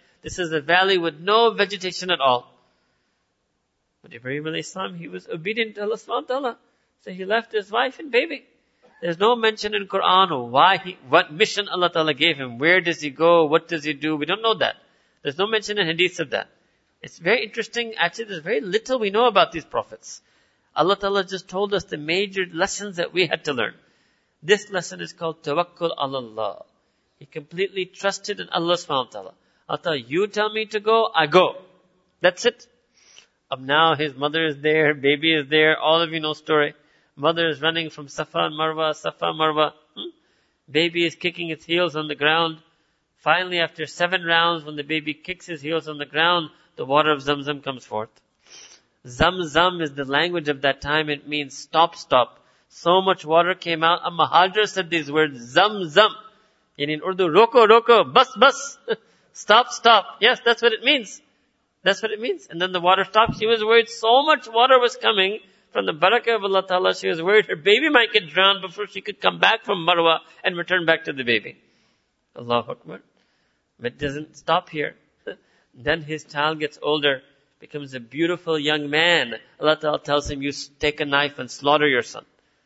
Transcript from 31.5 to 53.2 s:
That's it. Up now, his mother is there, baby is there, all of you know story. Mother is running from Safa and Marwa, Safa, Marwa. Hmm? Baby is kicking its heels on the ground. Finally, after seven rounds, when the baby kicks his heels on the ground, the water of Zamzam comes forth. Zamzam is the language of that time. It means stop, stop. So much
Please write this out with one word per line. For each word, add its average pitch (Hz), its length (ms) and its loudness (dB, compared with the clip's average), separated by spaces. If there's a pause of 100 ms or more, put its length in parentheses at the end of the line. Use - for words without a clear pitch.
That's 180 240 2
it. - 220 -2 (840)
Up 131 80 -8
now, 151 340 2
his 143 220 -4
mother 147 300 -2
is 143 140 -6
there, 151 360 2
baby 143 380 0
is 143 140 -2
there, 156 300 4
all 160 240 2
of 160 100 -4
you 165 80 -6
know 156 140 -6
story. 151 400 -2 (420)
Mother 165 320 0
is 139 140 -4
running 165 280 -2
from 143 200 -18
Safa - 300 -8
and 160 160 -2
Marwa, 156 380 -2
Safa, 165 320 -8
Marwa. 156 460 0 (240)
Hmm? 349 140 -14 (600)
Baby 170 360 0
is 160 100 -4
kicking 170 340 -8
its 156 140 -10
heels 165 320 -2
on 156 120 -6
the 147 80 -8
ground. 160 420 0 (600)
Finally, 175 420 0
after 160 260 -4
seven 175 380 -4
rounds, 170 420 2
when 151 100 -12
the 147 80 -8
baby 151 300 -6
kicks 180 320 -14
his 160 160 -12
heels 156 260 -6
on 151 100 -12
the 143 80 -10
ground, 160 440 0 (260)
the - 100 -8
water 151 260 2
of 143 80 0
Zamzam 139 440 -4
comes 131 220 -10
forth. 107 240 -6 (960)
Zamzam 165 760 0
is 147 120 -6
the 139 100 -6
language 151 460 -2
of 135 120 -4
that 139 200 -2
time. 151 280 -2
It 143 180 -6
means 143 300 -8
stop, - 380 0
stop. - 440 0 (300)
So 180 320 2
much 190 220 0